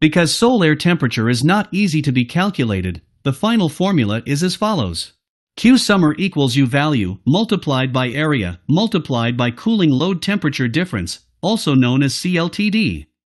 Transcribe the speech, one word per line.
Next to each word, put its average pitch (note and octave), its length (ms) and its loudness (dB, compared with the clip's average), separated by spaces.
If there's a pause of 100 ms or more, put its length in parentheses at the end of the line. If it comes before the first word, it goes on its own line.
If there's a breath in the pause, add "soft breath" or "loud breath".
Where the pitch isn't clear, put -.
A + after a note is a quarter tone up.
Because D#3+ 340 2
soil A#3 280 2
air D3+ 120 4
temperature C#3+ 540 0
is A#2+ 140 0
not G3 280 0
easy F3 300 0
to C#3 100 -2
be B2 140 2
calculated, A2 760 -2 (220)
the C#3 100 -2
final G#3+ 360 0
formula C3+ 560 0
is C#3+ 180 -2
as F3+ 120 -2
follows. C#3 580 -4 (420)
Q B3 220 4
summer F3 420 2
equals C#3+ 360 0
U C#3 120 4
value, B2 580 0
multiplied D3 680 0
by B2+ 160 0
area, A#2+ 580 -2
multiplied C#3 720 0
by B2 140 0
cooling G3+ 380 0
load D#3 320 0
temperature D3+ 460 -2
difference, A2+ 540 -4 (200)
also F#3 320 -2
known C3 300 2
as C3+ 100 -2
C F3+ 240 -2
L E3+ 120 -2
T G#3 200 -2
D. D3+ 380 -2 (180)